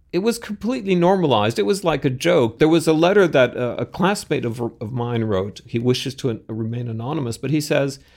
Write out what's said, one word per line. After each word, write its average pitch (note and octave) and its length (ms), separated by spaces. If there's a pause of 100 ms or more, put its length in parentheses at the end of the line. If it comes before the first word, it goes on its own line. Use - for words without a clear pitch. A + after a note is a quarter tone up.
(140)
it F3 60
was A3+ 180
completely G#3 580
normalized. E3 640
It G3+ 60
was G3 180
like D3+ 220
a C#3 40
joke. C3 500
There D#3 100
was D#3+ 180
a D#3+ 60
letter F3 340
that, B2+ 300
uh, A#2+ 220
a B2 60
classmate F3 600
of, A#2+ 160
of A2+ 320
mine A#2+ 320
wrote. G2 400
He A#2 140
wishes B2+ 360
to - 140
an-, A2 180
remain A2+ 400
anonymous, A#2 500
but C3 140
he D#3 80
says, C#3+ 400 (180)